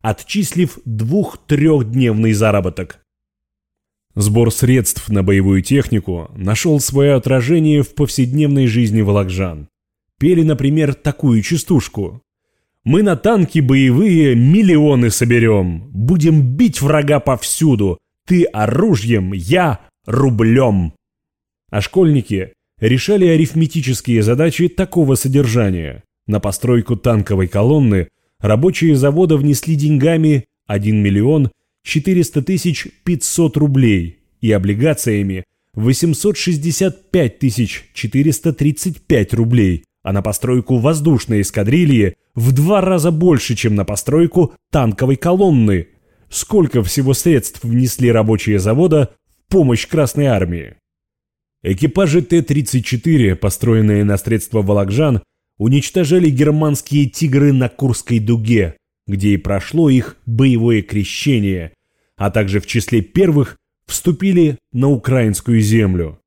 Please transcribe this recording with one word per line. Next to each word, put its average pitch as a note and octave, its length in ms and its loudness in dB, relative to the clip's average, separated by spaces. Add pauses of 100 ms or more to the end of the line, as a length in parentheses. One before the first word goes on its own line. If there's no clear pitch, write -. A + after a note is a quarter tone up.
отчислив E3+ 840 -4
двух-трёхдневный A#2+ 1500 0
заработок. G2+ 680 -2 (1120)
Сбор G#2+ 380 2
средств B2 560 0
на G2+ 160 0
боевую G2 380 2
технику F#2+ 760 -4
нашёл A2 420 -2
своё C#3 380 2
отражение C#3+ 680 0
в - 140 -6
повседневной C3+ 720 0
жизни A2+ 320 0
волокжан. F#2 680 -2 (520)
Пели, E3 220 2
например, D3 520 0
такую B2 480 0
частушку: B2 800 -4 (640)
«Мы D#3 180 2
на G3 140 0
танки G3+ 420 0
боевые C3+ 760 2
миллионы D3+ 760 2
соберём, G#2+ 840 0
будем D3+ 500 2
бить C#3 380 0
врага D3 380 0
повсюду, A#2+ 800 -2 (260)
ты F3+ 200 2
оружием, A#2 880 -2
я A#2+ 480 -2 (260)
рублём». A2+ 880 0 (760)
А - 100 -4
школьники C#3 720 0 (280)
решали C3 460 2
арифметические D3 1000 0
задачи D3+ 420 0
такого E3+ 480 0
содержания. A2 880 -2 (240)
На G#2 140 -2
постройку A#2 560 -2
танковой G2+ 500 0
колонны G#2+ 600 2 (320)
рабочие D3 560 2
завода D3+ 400 2
внесли D3 400 0
деньгами D3+ 720 0 (200)
один G#2 340 0
миллион A2+ 520 2 (320)
четыреста E3 580 -2
тысяч F3+ 460 -4 (160)
пятьсот E3 520 -2
рублей B2+ 600 0 (220)
и A2 100 0
облигациями G2+ 920 -2 (300)
восемьсот C#3+ 600 0
шестьдесят E3+ 760 -4
пять D3+ 260 0
тысяч A#2+ 460 -2 (100)
четыреста C#3+ 580 -2
тридцать D3 500 -4
пять A#2 300 0
рублей, A2 520 0 (180)
а F#2+ 100 -6
на G2+ 80 -2
постройку B2 580 -2
воздушной C3+ 640 0
эскадрильи A#2 720 0 (180)
в A#2+ 160 0
два D#3 300 2
раза F3+ 320 0
больше, D#3 420 0
чем G#2 220 -2
на G2+ 80 0
постройку D#3 720 0 (180)
танковой C3 420 0
колонны. C#3 720 0 (420)
Сколько D#3 540 0
всего C3+ 320 -2
средств - 480 -2
внесли A#2+ 480 0
рабочие G#2+ 480 0
завода C#3 560 0 (140)
в - 240 -12
помощь C3+ 340 2
Красной D3 400 -2
Армии? F2 480 -2 (880)
Экипажи D3+ 580 0
Т E3+ 200 0
тридцать C3+ 420 -2
четыре, B2 520 0
построенные G#2+ 680 0
на G2+ 140 0
средства A2 460 -4
волокжан, G2+ 600 0 (360)
уничтожали D3+ 720 0
германские D3 800 0
«Тигры» C#3+ 440 2
на B2+ 160 0
Курской A#2+ 500 -4
дуге, A2 580 0 (300)
где G2 280 0
и - 20 0
прошло G2+ 520 -2
их C3 280 0 (100)
боевое A#2 560 0
крещение, G2 880 -4 (440)
а G2 160 -4
также G#2 260 -2
в F#2+ 80 -8
числе A#2 340 -2
первых D#3+ 580 -2 (280)
вступили F3 720 0 (140)
на B2+ 160 0
украинскую A#2 720 0
землю. G2 680 0